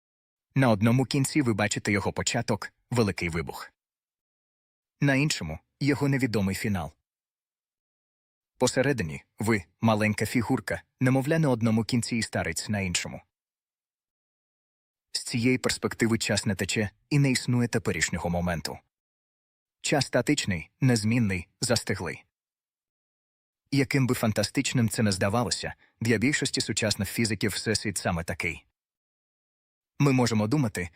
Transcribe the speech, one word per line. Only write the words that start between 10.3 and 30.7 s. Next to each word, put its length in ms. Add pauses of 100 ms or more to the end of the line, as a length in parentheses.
немовля 400
на 100
одному 340
кінці 340
і 40
старець 480
на 100
іншому. 420 (1900)
З 120
цієї 340
перспективи 600
час 280
не 100
тече 340 (200)
і 100
не 120
існує 360
теперішнього 600
моменту. 500 (1080)
Час 180
статичний, 640 (120)
незмінний, 680 (140)
застиглий. 640 (1500)
Яким 360
би 80
фантастичним 760
це 140
не 80
здавалося, 600 (280)
для 160
більшості 440
сучасних 480
фізиків 420
Всесвіт 460
саме 260
такий. 420 (1300)
Ми 120
можемо 360
думати, 480